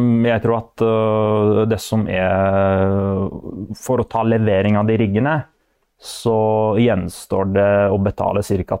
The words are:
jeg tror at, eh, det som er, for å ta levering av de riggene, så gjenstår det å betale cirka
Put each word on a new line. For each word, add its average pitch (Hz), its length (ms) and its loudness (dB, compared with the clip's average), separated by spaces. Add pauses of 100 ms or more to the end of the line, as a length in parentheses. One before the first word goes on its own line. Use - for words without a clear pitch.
(240)
jeg 113 180 0
tror 113 160 0
at, - 240 -8
eh, 107 840 2
det 110 160 0
som 110 260 -2
er, 98 1200 0 (460)
for 127 240 -4
å 117 100 -4
ta 113 140 -4
levering 107 540 2
av 107 100 2
de 113 100 2
riggene, 113 480 0 (560)
så 110 800 0
gjenstår 95 760 -2
det 101 380 2
å 101 80 2
betale 98 460 -2
cirka 98 360 -4